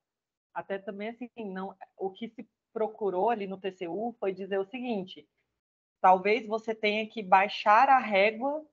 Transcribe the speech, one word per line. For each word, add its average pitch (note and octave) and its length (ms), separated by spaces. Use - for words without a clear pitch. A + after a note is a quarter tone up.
Até G3 260
também, G3+ 320
assim, A#3 200
não, F#3+ 260
o F#3+ 140
que A3+ 180
se - 180
procurou G#3+ 580
ali G#3 160
no F#3+ 100
T F#3+ 140
C F3+ 160
U G#3+ 320
foi G3 140
dizer F#3+ 260
o F#3+ 100
seguinte: G#3 580
talvez G3 440
você A3 300
tenha G#3+ 340
que A3 140
baixar G#3 680
a C4+ 100
régua A3 640